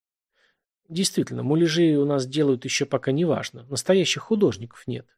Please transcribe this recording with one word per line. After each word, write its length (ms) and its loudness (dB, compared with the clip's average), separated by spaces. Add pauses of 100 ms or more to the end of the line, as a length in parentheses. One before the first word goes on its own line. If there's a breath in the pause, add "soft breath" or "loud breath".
(880)
Действительно, 540 -2
муляжи 540 2
у 80 2
нас 200 0
делают 400 0
ещё 200 -2
пока 260 -2
неважно. 580 -2
Настоящих 540 0
художников 640 -2
нет. 200 -8 (100)